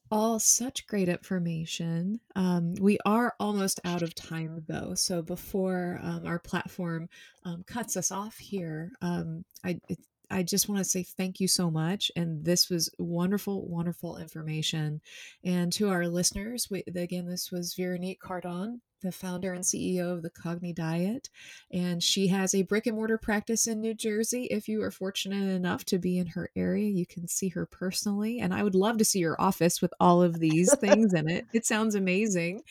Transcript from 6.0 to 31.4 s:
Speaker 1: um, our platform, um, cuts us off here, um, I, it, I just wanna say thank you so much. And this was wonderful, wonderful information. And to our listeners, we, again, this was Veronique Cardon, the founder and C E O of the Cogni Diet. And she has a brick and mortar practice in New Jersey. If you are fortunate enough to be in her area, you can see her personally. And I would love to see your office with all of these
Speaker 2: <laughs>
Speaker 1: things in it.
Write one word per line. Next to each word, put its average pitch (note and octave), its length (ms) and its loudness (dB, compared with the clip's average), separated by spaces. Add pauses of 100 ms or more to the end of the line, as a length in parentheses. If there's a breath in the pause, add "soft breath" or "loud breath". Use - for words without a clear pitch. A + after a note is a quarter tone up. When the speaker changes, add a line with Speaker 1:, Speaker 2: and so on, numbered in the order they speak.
Speaker 1:
um, E3+ 240 -6
our E3+ 120 -2
platform, E3+ 720 -6 (360 soft breath)
um, F3 200 -8
cuts - 320 -6
us F3+ 160 -2
off G3+ 260 -8
here, E3 540 -6 (100)
um, E3+ 420 -4 (200)
I, F3+ 240 -4
it, F3+ 100 -6 (320)
I F#3+ 140 0
just G3 240 0
wanna G3 160 -2
say F#3 180 0
thank F#3 380 -6
you F#3 80 2
so F3 240 2
much. D#3+ 420 0
And E3 300 -4
this F3 260 4
was E3 180 0 (100)
wonderful, F#3 680 -2
wonderful E3+ 480 -4
information. D#3 840 -4 (440 soft breath)
And F3 300 0
to G#3 160 2
our F3 160 2
listeners, G3 640 -2
we, F#3+ 160 -4
again, F3 400 -4
this F3+ 240 -6
was F3 240 -6
Veronique F3+ 460 -4
Cardon, F#3 600 -6 (220)
the F#3 80 -4
founder F3+ 440 -6
and F3+ 120 -6
C F3+ 300 0
E F3+ 60 0
O F3 80 -2
of F3 120 -4
the E3+ 80 -8
Cogni E3+ 440 -6
Diet. F3 560 -2 (420 soft breath)
And F3 300 -2
she F#3+ 260 2
has F#3+ 260 2
a G3 80 4
brick G3+ 240 0
and A3 100 0
mortar A3 220 0
practice G#3+ 480 0
in A3 140 -2
New A3+ 140 -2
Jersey. A3+ 560 0
If G#3 180 -2
you G#3+ 140 0
are F#3+ 80 -2
fortunate G3 600 -2
enough F3+ 360 0
to F#3+ 120 2
be F3+ 200 0
in F3+ 100 0
her E3+ 260 -6
area, F#3 340 0
you F3+ 180 0
can E3+ 200 -10
see - 220 -2
her E3+ 180 -4
personally. G#3 760 -2
And F3+ 140 0
I G3+ 80 0
would G#3 140 2
love G#3+ 220 4
to A3 60 4
see - 160 2
your E3 200 0
office F3+ 420 2
with F3 160 0
all F3+ 240 8
of E3+ 160 4
these E3 360 6
Speaker 2:
<laughs> C4+ 60 6
Speaker 1:
things G#3 340 8
in D#3 160 2
it. - 220 -2